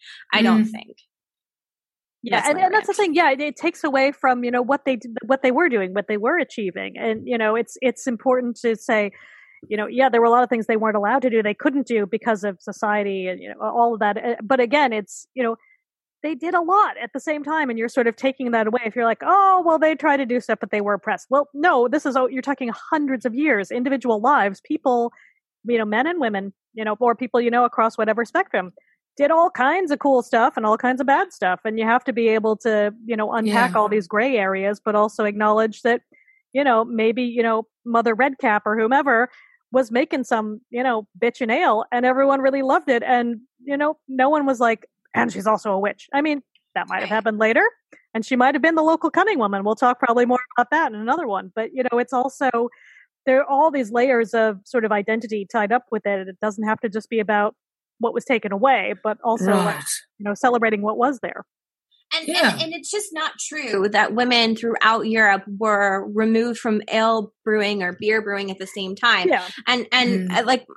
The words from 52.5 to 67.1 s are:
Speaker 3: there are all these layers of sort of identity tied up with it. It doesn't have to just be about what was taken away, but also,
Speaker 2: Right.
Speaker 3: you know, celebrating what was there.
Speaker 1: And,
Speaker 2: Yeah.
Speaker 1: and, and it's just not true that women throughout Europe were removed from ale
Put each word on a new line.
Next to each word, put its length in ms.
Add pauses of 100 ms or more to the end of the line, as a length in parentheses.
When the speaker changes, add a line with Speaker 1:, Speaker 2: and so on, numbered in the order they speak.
Speaker 3:
there 140
are 100
all 220
these 180
layers 420
of 320
sort 200
of 80
identity 580
tied 220
up 180
with 160
it. 220
It 120
doesn't 280
have 120
to 80
just 220
be 80
about 380 (440)
what 140
was 100
taken 280
away, 500
but 220
also, 260
Speaker 2:
Right. 320 (360)
Speaker 3:
you 60
know, 100
celebrating 480
what 140
was 240
there. 240 (720)
Speaker 1:
And, 120
Speaker 2:
Yeah. 280
Speaker 1:
and, 80
and 100
it's 180
just 220
not 260
true 520
that 240
women 420
throughout 500
Europe 400
were 680
removed 440
from 220 (100)
ale 440 (100)